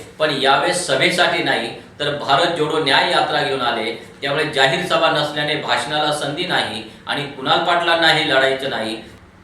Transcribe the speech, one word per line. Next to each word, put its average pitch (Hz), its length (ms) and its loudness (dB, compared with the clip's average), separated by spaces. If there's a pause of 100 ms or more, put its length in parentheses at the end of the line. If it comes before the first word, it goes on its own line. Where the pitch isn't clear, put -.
(180)
पण 151 240 2
यावेळेस 151 440 2
सभेसाठी 175 560 2
नाही, 117 260 -2 (340)
तर 147 160 -2
भारत 139 380 2
जोडो 156 280 0
न्याय 143 260 2
यात्रा 151 320 2
घेऊन 131 180 -2
आले, 113 320 -2 (300)
त्यामुळे 143 300 -2
जाहीर 135 340 2
सभा 160 240 2
नसल्याने 151 440 -2
भाषणाला 147 580 -2
संधी 143 340 -4
नाही 110 360 -2 (240)
आणि 139 180 -4
कुणाल 147 400 0
पाटलांनाही 165 680 2
लढायचं 135 400 2
नाही. 110 320 -4 (420)